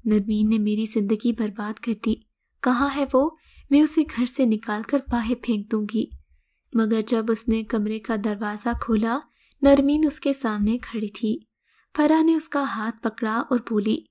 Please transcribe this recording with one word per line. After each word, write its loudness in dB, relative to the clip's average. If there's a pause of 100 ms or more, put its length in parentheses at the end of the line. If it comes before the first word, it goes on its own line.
"नरमीन 2
ने 2
मेरी 0
जिंदगी 0
बर्बाद -6
कर -6
दी, -4 (340)
कहाँ 0
है -2
वो? 0 (360)
मैं 6
उसे 4
घर -2
से 2
निकाल -2
कर -2
बाहर -2 (100)
फेंक -2
दूंगी।" -2 (640)
मगर 2
जब -2
उसने -2
कमरे -4
का -4
दरवाज़ा -4
खोला, -2 (420)
नरमीन 6
उसके 2
सामने 0
खड़ी -6
थी। -4 (500)
फरा 4
ने 4
उसका 0
हाथ -6 (120)
पकड़ा -4
और -2
बोली 0